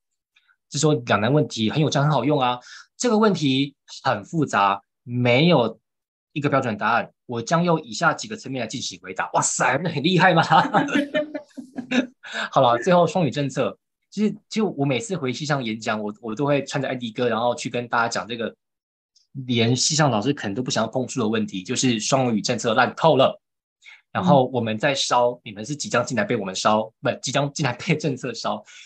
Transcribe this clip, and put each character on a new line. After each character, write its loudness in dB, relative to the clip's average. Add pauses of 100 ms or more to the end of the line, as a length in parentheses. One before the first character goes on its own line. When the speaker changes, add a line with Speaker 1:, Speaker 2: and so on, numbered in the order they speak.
(680)
Speaker 1:
这 -6
时 4
候 4
两 0
难 2
问 2
题 -2
很 -2
有 4
江 0
很 4
好 2
用 2
啊。 0 (400)
这 -2
个 2
问 4
题 0 (260)
很 -2
复 -2
杂， 0 (220)
没 4
有 2 (540)
一 -6
个 0
标 2
准 -2
答 -4
案， 0 (160)
我 -6
将 0
用 2
以 -16
下 0
几 -6
个 -10
层 -10
面 -6
来 -4
进 -8
行 -10
回 -10
答。 -6
哇 2
塞， 0
那 -2
很 -4
厉 2
害 6
嘛。 4
<laughs> 0 (2000)
好 2
了， 6
最 2
后 6
双 0
语 2
政 -4
策， -4 (320)
其 0
实， -4 (140)
就 0
我 -2
每 0
次 -6
回 -4
去 -6
像 0
演 -4
讲， -4
我， -6 (100)
我 -8
都 -4
会 2
穿 -6
着 -4
安 -4
迪 -8
哥， 0
然 -2
后 0
去 -8
跟 -6
大 0
家 0
讲 -6
这 -10
个 -6 (880)
连 2
系 0
上 4
老 2
师 0
可 -8
能 -6
都 -4
不 -6
想 0
要 -4
碰 -4
触 -8
的 0
问 -2
题， -8
就 -6
是 0
双 0
语 0
政 -2
策 0
烂 2
透 4
了。 2 (720)
然 -2
后 6
我 -2
们 -2
在 0
烧， 2
Speaker 2:
嗯。 -20
Speaker 1:
你 -14
们 -12
是 -8
即 -8
将 0
进 -6
来 2
被 -2
我 -2
们 -8
烧， 2
不， -2 (100)
即 -6
将 0
进 -4
来 0
被 -2
政 -2
策 -8
烧。 -6 (220)